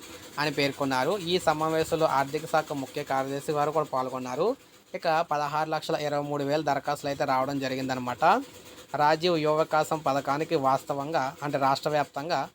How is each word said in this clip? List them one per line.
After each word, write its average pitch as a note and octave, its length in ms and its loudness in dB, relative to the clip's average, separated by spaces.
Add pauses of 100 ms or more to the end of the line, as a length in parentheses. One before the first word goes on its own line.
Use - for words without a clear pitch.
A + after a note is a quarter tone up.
(400)
అని D3+ 120 0
పేర్కొన్నారు. C#3 680 0
ఈ F3 220 0
సమావేశంలో D#3+ 680 2
ఆర్థిక C#3 400 0
శాఖ D#3 280 0
ముఖ్య C#3+ 300 -6
కార్యదర్శి C3+ 480 -2
వారు D3 200 0
కూడా D3+ 220 0
పాల్గొన్నారు. C3 640 -2 (400)
ఇక E3 360 0
పదహారు D3+ 380 -2
లక్షల D#3 260 -2
ఇరవై D3 280 -2
మూడు C#3+ 200 -4
వేల D3 180 0
దరఖాస్తులు C#3+ 480 -2
అయితే C#3+ 160 -2
రావడం C3+ 340 0
జరిగిందనమాట. C3 640 -4 (720)
రాజీవ్ D#3+ 440 4
యువ D3+ 200 2
వికాసం D#3 400 2
పథకానికి C#3+ 560 0
వాస్తవంగా, C#3 880 0
అంటే D3 140 -2
రాష్ట్ర C3+ 320 2
వ్యాప్తంగా D3 640 -2